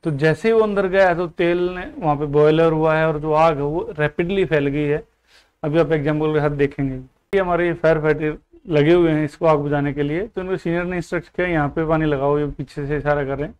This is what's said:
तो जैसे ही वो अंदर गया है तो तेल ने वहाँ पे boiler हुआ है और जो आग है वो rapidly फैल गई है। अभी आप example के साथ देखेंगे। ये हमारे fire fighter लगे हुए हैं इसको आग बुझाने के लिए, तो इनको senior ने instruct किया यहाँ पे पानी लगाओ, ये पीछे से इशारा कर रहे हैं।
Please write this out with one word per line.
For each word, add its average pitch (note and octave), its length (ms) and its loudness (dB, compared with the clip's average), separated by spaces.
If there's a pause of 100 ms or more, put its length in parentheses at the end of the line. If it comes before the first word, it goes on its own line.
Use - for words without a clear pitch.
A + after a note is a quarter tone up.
तो E3+ 80 -2
जैसे D#3 360 0
ही A3+ 60 4
वो A3 80 4
अंदर G3+ 260 0
गया F#3+ 200 4
है E3+ 80 2
तो F3 120 -2
तेल F3 300 0 (120)
ने F3+ 160 -10 (120)
वहाँ D3+ 180 0
पे D3+ 120 -4
boiler D#3 440 4
हुआ D#3 240 2
है D#3+ 120 2
और D3+ 100 -2
जो D3+ 140 -2
आग D#3+ 240 4
है C#3+ 60 -4
वो D3+ 260 -4 (100)
rapidly F3 460 -2
फैल D3 240 0
गई D3 160 -2
है। D3 180 -2 (600)
अभी D#3 160 0
आप D#3 140 2
example D3+ 420 0
के D3+ 60 2
साथ D3 100 0
देखेंगे। C#3 440 -2
ये - 460 -6
हमारे F3 320 0
fire D#3+ 280 2
fighter D3+ 360 -2 (320)
लगे D3+ 240 4
हुए F3 180 4
हैं D3+ 140 0
इसको D3+ 220 -4
आग D#3 120 4
बुझाने C#3+ 340 -2
के C#3+ 100 -4
लिए, D#3+ 240 -4
तो G3 140 -10
इनको F#3 160 -4
senior F3 280 -2
ने F3+ 120 -4
instruct E3+ 320 -6
किया F3+ 180 -4
यहाँ D#3 220 0
पे D#3+ 180 -4
पानी D#3 180 0
लगाओ, C#3+ 340 0
ये D3 100 -2
पीछे C#3+ 380 -10
से D3 100 -4
इशारा C#3+ 280 0
कर C3+ 140 -6
रहे D3+ 100 -6
हैं। A#3 120 -16